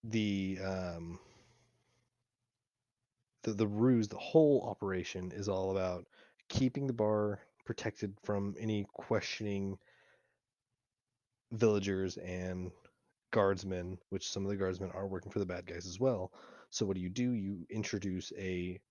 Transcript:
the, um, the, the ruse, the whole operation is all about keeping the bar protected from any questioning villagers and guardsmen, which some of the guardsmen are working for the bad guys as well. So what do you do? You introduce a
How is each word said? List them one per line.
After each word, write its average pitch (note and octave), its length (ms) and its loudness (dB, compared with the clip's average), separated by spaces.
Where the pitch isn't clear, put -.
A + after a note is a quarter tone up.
the, G2+ 600 2
um, F2 540 -4
the, A2 100 0
the G#2+ 140 4
ruse, A2 420 4
the - 80 -8
whole D3 540 6
operation F#2 600 -4
is G#2 200 -4
all F#2+ 200 0
about F#2 360 0
keeping C3+ 380 0
the C3 80 0
bar G#2+ 460 2
protected G#2+ 480 -4
from G2+ 340 -2
any G#2+ 360 -2
questioning G2+ 840 -2
villagers G2+ 640 4
and F2+ 560 -6
guardsmen, F#2 680 2
which - 220 -4
some G2 140 -2
of G2 60 -2
the G2+ 60 -2
guardsmen F#2 360 -2
are F#2+ 140 -4
working F#2+ 240 -6
for - 80 -2
the G2+ 80 0
bad F2+ 200 -6
guys E2+ 200 -8
as F2+ 140 -8
well. A2 320 0
So - 140 0
what G2 120 0
do F#2 60 -4
you F2+ 80 -2
do? B2 220 0
You G2 380 -2
introduce G2 680 -4
a F2+ 440 -4